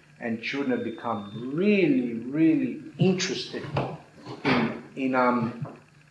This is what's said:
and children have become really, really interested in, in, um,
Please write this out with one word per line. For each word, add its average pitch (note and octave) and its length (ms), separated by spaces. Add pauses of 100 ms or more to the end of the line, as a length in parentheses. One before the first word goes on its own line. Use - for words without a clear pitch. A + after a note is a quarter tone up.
(180)
and A2+ 240
children C3+ 340
have A2+ 80
become A2 680
really, D#3 600
really C3+ 680 (160)
interested D3 640 (840)
in, A#2+ 380 (140)
in, C3 180
um, A#2+ 520 (440)